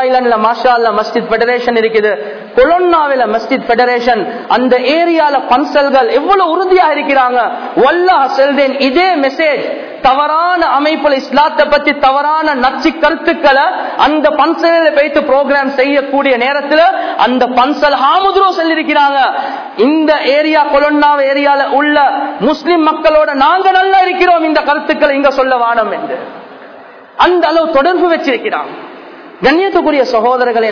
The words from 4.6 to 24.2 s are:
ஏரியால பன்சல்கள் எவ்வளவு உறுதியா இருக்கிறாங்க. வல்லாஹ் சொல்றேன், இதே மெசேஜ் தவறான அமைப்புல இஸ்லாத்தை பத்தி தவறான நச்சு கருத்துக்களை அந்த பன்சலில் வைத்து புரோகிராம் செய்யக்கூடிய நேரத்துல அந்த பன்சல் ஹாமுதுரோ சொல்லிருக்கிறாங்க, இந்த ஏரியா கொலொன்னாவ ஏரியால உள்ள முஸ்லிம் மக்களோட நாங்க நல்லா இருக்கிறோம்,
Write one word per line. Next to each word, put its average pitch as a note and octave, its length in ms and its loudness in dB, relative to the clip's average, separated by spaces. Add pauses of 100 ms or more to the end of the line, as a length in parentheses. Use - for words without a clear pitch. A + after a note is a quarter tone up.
ஏரியால D#4+ 380 0 (160)
பன்சல்கள் C#4 680 2
எவ்வளவு F4 360 0
உறுதியா F#4 420 2
இருக்கிறாங்க. C4+ 440 0 (460)
வல்லாஹ் E4 420 2 (100)
சொல்றேன், C4+ 380 2 (140)
இதே F4 180 2 (180)
மெசேஜ் C#4+ 400 -2 (420)
தவறான D#4 540 0 (160)
அமைப்புல D4+ 440 0
இஸ்லாத்தை D4+ 520 0
பத்தி C#4+ 180 0 (140)
தவறான D4 580 0
நச்சு C4+ 280 0 (100)
கருத்துக்களை D4 640 2 (400)
அந்த D4+ 220 0 (120)
பன்சலில் D#4+ 600 0
வைத்து D4+ 200 0 (100)
புரோகிராம் C4+ 520 0
செய்யக்கூடிய C#4 520 0 (120)
நேரத்துல C#4+ 360 0 (440)
அந்த B3 180 0 (160)
பன்சல் C#4+ 440 0
ஹாமுதுரோ F#4+ 460 2 (120)
சொல்லிருக்கிறாங்க, D4 580 0 (680)
இந்த D#4 260 2 (240)
ஏரியா D#4 260 2 (100)
கொலொன்னாவ D4 600 2
ஏரியால C#4 460 0
உள்ள D4 300 2 (400)
முஸ்லிம் D#4+ 420 0
மக்களோட D#4 400 2 (140)
நாங்க F#4+ 340 2
நல்லா F#4+ 280 2
இருக்கிறோம், F4+ 440 2